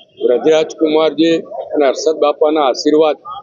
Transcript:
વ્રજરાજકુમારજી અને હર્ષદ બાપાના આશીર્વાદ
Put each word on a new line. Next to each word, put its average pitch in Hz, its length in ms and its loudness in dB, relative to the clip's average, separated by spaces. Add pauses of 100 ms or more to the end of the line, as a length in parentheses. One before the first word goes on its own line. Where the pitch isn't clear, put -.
(260)
વ્રજરાજકુમારજી 156 1120 0 (360)
અને 147 120 2
હર્ષદ 151 320 -2
બાપાના 151 420 2
આશીર્વાદ 147 560 0 (260)